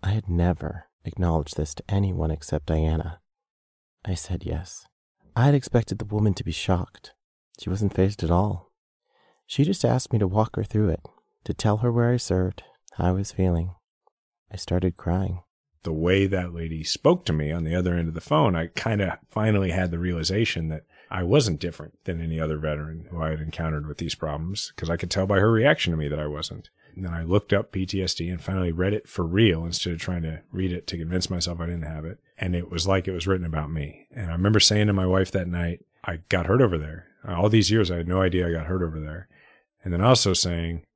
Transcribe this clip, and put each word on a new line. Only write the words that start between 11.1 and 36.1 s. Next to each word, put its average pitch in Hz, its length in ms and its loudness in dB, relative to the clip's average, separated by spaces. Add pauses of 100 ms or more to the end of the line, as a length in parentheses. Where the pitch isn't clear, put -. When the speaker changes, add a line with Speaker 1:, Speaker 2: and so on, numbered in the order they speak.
Speaker 1:
to - 100 -4
tell 107 240 2
her 120 120 0
where 117 220 2
I 123 60 2
served, 92 440 0 (320)
how 85 120 0
I 90 60 4
was 98 200 -2
feeling. 90 420 0 (760)
I - 40 -12
started 92 400 0
crying. 90 460 -2 (400)
Speaker 2:
The 82 100 -6
way 90 340 2
that 90 260 -2
lady 82 320 -8
spoke 180 400 2
to - 80 -2
me 76 200 0
on 85 120 -2
the 80 100 -2
other 90 200 2
end 85 140 0
of 80 60 -6
the 80 60 -8
phone, 147 340 2
I 82 120 0
kinda 104 520 -2 (100)
finally 104 420 2
had 90 200 0
the 85 80 -4
realization 87 720 -2
that 78 160 -6 (260)
I 92 120 -4
wasn't 98 380 2
different 80 340 -8 (100)
than 85 160 -4
any 80 180 -4
other 78 200 -2
veteran 76 520 -6
who 85 120 -6
I 80 80 -2
had 78 100 -4
encountered 78 460 -4
with 73 120 -10
these 82 160 -4
problems, 80 640 -6
'cause 82 140 -4
I 85 60 0
could 87 140 -6
tell 95 160 0
by 101 120 4
her 104 120 6
reaction 113 420 2
to 80 40 0
me 76 120 -2
that 73 120 -4
I 76 60 -4
wasn't. 76 440 -10 (240)
And 95 100 -10
then 87 80 -6
I 82 100 -6
looked 90 300 2
up 101 200 0
P 95 140 -2
T 95 160 -2
S 90 120 -2
D 85 140 -4
and 90 120 -6
finally 92 320 -2
read 92 200 0
it - 160 -4
for - 160 -4
real 85 400 4
instead 85 300 -4
of 82 60 -8
trying 87 220 -4
to 80 200 -6 (100)
read 95 200 -2
it 87 160 -8
to 90 100 -6
convince 85 320 -2
myself 87 300 -4
I 85 60 -4
didn't 85 160 -4
have 78 220 -8
it. 87 140 -12 (180)
And 90 180 -2
it 87 160 -4
was 85 160 -2
like 95 200 2
it 95 60 -4
was 87 140 -4
written 92 200 0
about 78 240 -2
me. 76 420 -8
And 98 160 -6
I 82 40 -4
remember 101 280 4
saying 104 280 4
to 101 40 4
my 95 140 2
wife 95 240 2
that 90 180 -2
night, 87 360 -4 (200)
"I 85 140 -6 (100)